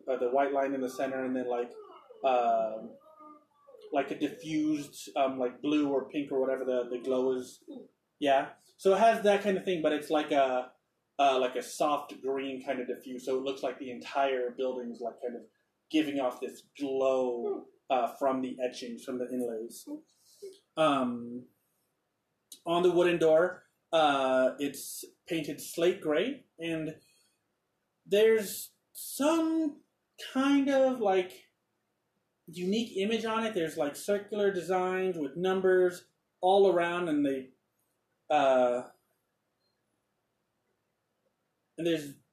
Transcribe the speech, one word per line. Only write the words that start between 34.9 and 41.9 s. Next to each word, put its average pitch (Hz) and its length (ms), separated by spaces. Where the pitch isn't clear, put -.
with 143 180
numbers 185 720
all 196 300
around, 175 380
and 147 160
they, 135 240
uh, 127 540
and 165 100
there's, 147 260